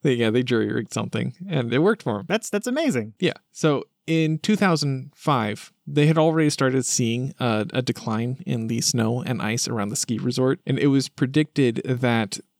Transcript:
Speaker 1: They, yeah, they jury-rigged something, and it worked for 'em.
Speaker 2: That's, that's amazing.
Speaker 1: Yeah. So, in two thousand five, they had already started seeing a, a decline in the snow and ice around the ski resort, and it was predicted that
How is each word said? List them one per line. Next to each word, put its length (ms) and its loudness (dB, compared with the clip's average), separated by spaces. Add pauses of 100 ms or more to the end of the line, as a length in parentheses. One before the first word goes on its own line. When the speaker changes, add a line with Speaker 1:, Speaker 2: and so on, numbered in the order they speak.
Speaker 1:
They, 120 2
yeah, 180 2
they 100 2
jury-rigged 520 0
something, 420 -4 (120)
and 240 -2
it 80 2
worked 220 2
for 160 -2
'em. 100 -8
Speaker 2:
That's, 220 -4
that's 160 -4
amazing. 540 -2
Speaker 1:
Yeah. 140 0 (180)
So, 320 0 (240)
in 320 2
two 160 2
thousand 580 0
five, 580 -2 (140)
they 220 4
had 100 4
already 320 4
started 360 2
seeing 540 0
a, 320 0
a 100 -2
decline 680 -4
in 200 -2
the 140 -2
snow 400 0
and 200 -4
ice 260 -2
around 220 -2
the 60 -6
ski 220 -2
resort, 480 0
and 140 -2
it 80 2
was 200 2
predicted 800 0
that 540 0 (200)